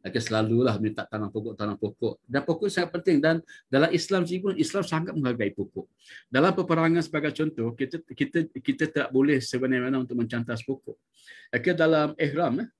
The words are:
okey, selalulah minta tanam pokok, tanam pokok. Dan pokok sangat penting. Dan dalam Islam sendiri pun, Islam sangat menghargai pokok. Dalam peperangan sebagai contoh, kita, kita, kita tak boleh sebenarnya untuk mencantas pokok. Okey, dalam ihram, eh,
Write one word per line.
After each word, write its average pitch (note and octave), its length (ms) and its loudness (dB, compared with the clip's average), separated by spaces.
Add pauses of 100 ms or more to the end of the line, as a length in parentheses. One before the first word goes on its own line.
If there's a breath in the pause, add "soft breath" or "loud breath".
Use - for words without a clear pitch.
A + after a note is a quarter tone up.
okey, G2 160 -4
selalulah A2 640 2
minta G#2+ 240 -4
tanam G#2+ 240 -6
pokok, A2 240 -6
tanam G#2 240 -6
pokok. G#2+ 480 -4
Dan C#3 160 -2
pokok E3 240 -2
sangat F3+ 240 -2
penting. E3+ 320 2
Dan E3 160 4 (320 loud breath)
dalam D#3+ 240 4
Islam F3 320 0
sendiri F#3 240 -4
pun, - 80 -2
Islam F#3+ 240 0
sangat E3 320 -4
menghargai A#2+ 400 -2
pokok. - 320 -8 (400 loud breath)
Dalam D3 320 4
peperangan E3 480 2
sebagai D3+ 320 -2
contoh, A#2 320 -2
kita, C3+ 320 -6
kita, D#3 480 -2
kita C3+ 400 -2
tak C#3+ 240 -2
boleh C3+ 240 6
sebenarnya B2+ 560 0
untuk B2 240 -2
mencantas A#2 480 -4
pokok. - 320 -8 (520 loud breath)
Okey, A#2+ 240 2
dalam D#3 440 4
ihram, D3 440 0
eh, A#3 60 -8 (120)